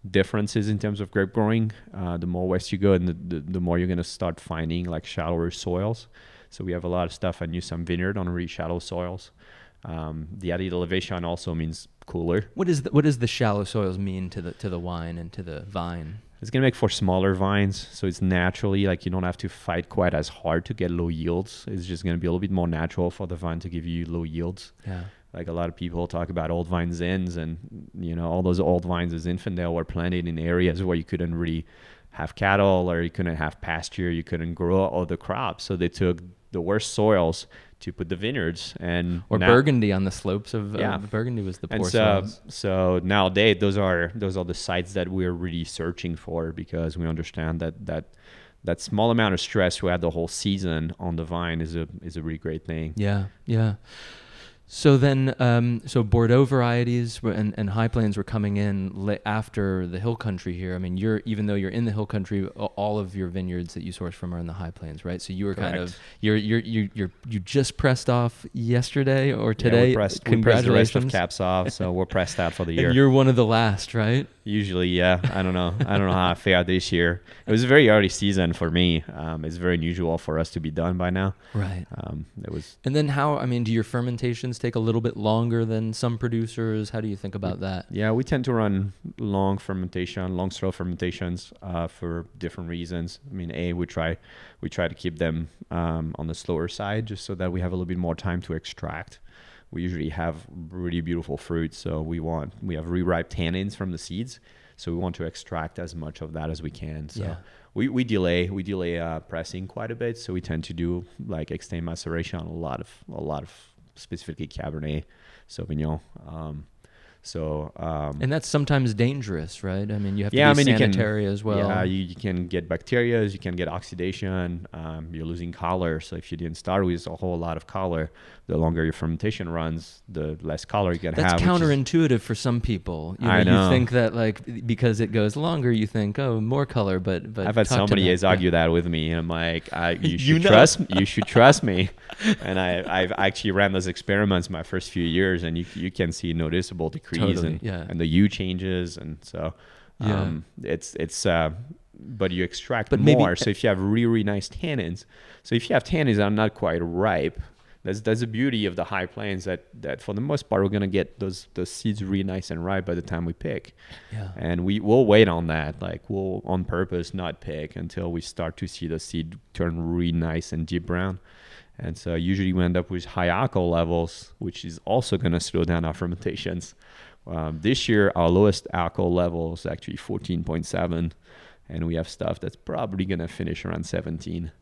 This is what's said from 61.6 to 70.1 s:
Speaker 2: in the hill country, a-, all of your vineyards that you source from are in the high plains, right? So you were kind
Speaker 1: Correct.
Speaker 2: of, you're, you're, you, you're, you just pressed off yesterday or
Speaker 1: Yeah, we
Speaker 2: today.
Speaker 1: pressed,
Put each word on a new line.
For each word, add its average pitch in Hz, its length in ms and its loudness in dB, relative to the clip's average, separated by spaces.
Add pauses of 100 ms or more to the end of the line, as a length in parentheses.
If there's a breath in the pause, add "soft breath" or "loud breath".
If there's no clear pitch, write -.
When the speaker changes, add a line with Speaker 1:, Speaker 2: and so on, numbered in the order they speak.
Speaker 2:
in 120 160 -2
the 110 60 -2
hill 104 160 -2
country, 98 380 -2
a-, - 20 -8
all 104 500 -4
of 98 180 -6
your 92 120 -4
vineyards 90 480 -4
that 85 80 -8
you 90 80 -8
source 87 240 -8
from 87 180 -8
are 85 60 -6
in 85 80 -6
the 82 60 -8
high 87 180 -8
plains, 80 340 -12
right? 87 160 -6
So - 120 -10
you 95 120 -2
were 98 80 0
kind 90 220 -2
Speaker 1:
Correct. 90 160 -4
Speaker 2:
of, - 60 -16 (240 loud breath)
you're, 107 160 6
you're, 107 220 2
you, 107 360 0
you're, 95 160 -2 (180)
you 107 100 -2
just 131 380 0
pressed 127 320 2
off 120 440 0
yesterday 131 800 2
or 110 120 0
Speaker 1:
Yeah, 113 60 2
we 107 60 2
Speaker 2:
today. 123 380 6
Speaker 1:
pressed, 104 340 0